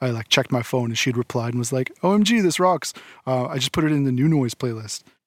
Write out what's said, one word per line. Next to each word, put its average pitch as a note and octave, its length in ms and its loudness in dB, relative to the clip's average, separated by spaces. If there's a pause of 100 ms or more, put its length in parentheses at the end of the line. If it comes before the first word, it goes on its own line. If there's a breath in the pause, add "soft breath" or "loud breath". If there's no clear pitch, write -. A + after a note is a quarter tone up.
I, B2+ 100 -2
like, A2 180 -6
checked - 220 2
my A#2+ 120 0
phone, B2 240 -2
and A2+ 120 -4
she C3+ 120 0
had A#2 60 -2
replied A#2+ 340 -4
and B2 100 -2
was A#2+ 120 -4
like, C3 200 -2 (100)
"O F#3+ 120 4
M G#3 100 4
G, A3+ 160 4
this F3 180 2
rocks. F3+ 340 2 (360 loud breath)
Uh, B2+ 180 0
I D#3 120 -6
just - 120 -2
put D#3+ 140 0
it D3+ 80 2
in C#3+ 100 2
the C3+ 80 0
New B2+ 180 2
Noise C3+ 260 0
playlist." A2+ 500 -8 (220 soft breath)